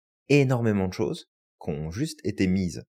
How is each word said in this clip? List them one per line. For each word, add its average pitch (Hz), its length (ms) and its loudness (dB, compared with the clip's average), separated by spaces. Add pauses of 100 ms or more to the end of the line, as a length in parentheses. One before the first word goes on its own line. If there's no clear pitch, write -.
(280)
énormément 117 600 4
de 92 40 -6
choses - 380 -4 (320)
qui - 80 -6
ont 78 200 -6
juste 131 340 -6
été 101 220 0
mises 92 380 -2 (140)